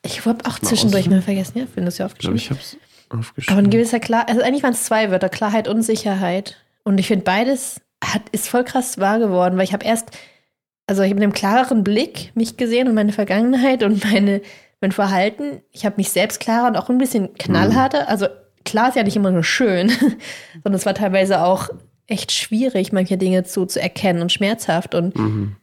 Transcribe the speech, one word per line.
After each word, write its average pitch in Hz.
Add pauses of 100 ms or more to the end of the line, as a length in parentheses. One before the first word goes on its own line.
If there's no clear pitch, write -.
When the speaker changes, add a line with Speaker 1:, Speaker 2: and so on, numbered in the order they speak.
Speaker 1:
Ich -
hab 226
auch -
Speaker 2:
Mal -
Speaker 1:
zwischendurch 202
Speaker 2:
aus- 175
Speaker 1:
mal 190
vergessen, 196
ja, 254
findest 180
du 190
Speaker 2:
Ich 190
glaub, -
Speaker 1:
aufgeschrieben? 226
Speaker 2:
ich 226
hab's - (340)
aufgeschrieben. 131
Speaker 1:
Aber 202
ein 196
gewisser 226
Klar-, 226
also 226
eigentlich 262
waren's 240
zwei 220
Wörter, 185
Klarheit 214
und 220
Sicherheit. 196 (280)
Und 196
ich 185
find, 196
beides 240 (220)
hat, -
ist -
voll 247
krass 247
wahr 196
geworden, 185
weil 190
ich 190
hab 208
erst, 226 (760)
also 196
ich 190
hab 202
mit 208
einem 202
klareren 226
Blick 208
mich 226
gesehen 247
und 226
meine 208
Vergangenheit 247
und 202
meine, 202 (400)
mein 196
Verhalten. 208 (120)
Ich -
hab 202
mich 190
selbst 208
klarer 233
und 226
auch 180
ein 247
bisschen 247
knallharter. 220
Speaker 2:
Mhm. -
Speaker 1:
Also 196 (380)
klar 226
ist 262
ja 240
nicht 202
immer 196
nur 170
schön, 196
<laughs> -
sondern 196
es 185
war 190
teilweise 190
auch 185 (380)
echt -
schwierig, 220
manche 185
Dinge 185
zu, 185
zu -
erkennen 175
und 175
schmerzhaft 196
und 175
Speaker 2:
Mhm. 104